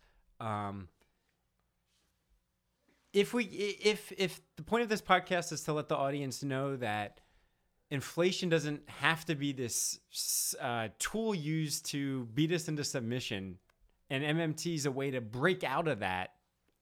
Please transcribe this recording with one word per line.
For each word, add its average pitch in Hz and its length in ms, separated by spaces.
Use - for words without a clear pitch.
um, 101 480
if 196 200
we, 240 120
i-, 202 440
if, 208 300
if 185 220
the 160 60
point 226 200
of 220 60
this 214 140
podcast 180 500
is 147 100
to 160 100
let 151 160
the 151 80
audience 139 460
know 139 340
that 104 440
inflation 170 580
doesn't 151 400
have 160 360
to 165 100
be 143 180
this - 480
s-, - 480
uh, 120 280
tool 220 360
used 156 520
to 135 480
beat 156 180
us 165 160
into 147 160
submission, 113 720
and 139 140
M 151 140
M 160 160
T 170 200
is 143 120
a 139 40
way 135 200
to 127 100
break 139 440
out 151 240
of 110 120
that, 92 340